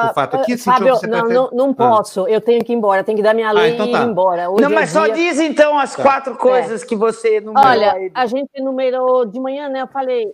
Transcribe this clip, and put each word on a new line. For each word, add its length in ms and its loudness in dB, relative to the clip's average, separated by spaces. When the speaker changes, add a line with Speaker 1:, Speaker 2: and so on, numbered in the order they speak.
Speaker 1:
por 80 2
Speaker 2:
Ah, 60 -4
Speaker 1:
fato 220 -2
aqui? 160 -2
Speaker 2:
ah, 40 -2
Speaker 1:
Cíntia, 160 0
Speaker 2:
Fábio, 220 4
Speaker 1:
você 100 -2
Speaker 2:
não, 140 -2
Speaker 1:
prefere? 200 2
Speaker 2:
não, 120 0
não 180 0
Speaker 1:
Ah. 60 -2
Speaker 2:
posso. 520 2
Eu 140 2
tenho 240 2
que 80 -4
ir 20 0
embora, 260 2
eu 40 -8
tenho 100 -2
que 80 0
dar 120 4
minha 140 0
Speaker 1:
Ah, 20 0
Speaker 2:
lei 220 2
Speaker 1:
então 140 -2
Speaker 2:
e 40 -2
Speaker 1:
tá. 100 2
Speaker 2:
ir 60 0
embora. 420 0
Hoje 140 2
Speaker 3:
Não, 80 2
Speaker 2:
é 20 2
Speaker 3:
mas 160 2
só 160 0
Speaker 2:
dia 100 0
Speaker 3:
diz, 240 0
então, 380 2
as 180 -2
Speaker 1:
Tá. 60 -6
Speaker 3:
quatro 320 2
Speaker 2:
É. 40 -12
Speaker 3:
coisas 460 0
que 120 -4
você 400 0
enumerou 340 0
Speaker 2:
Olha, 240 2
Speaker 3:
aí. 220 -6
Speaker 2:
a 100 -2
gente 300 -6
enumerou 720 -2
de 120 -10
manhã, 300 -8
né? 140 -6
Eu 40 -8
falei, 460 -4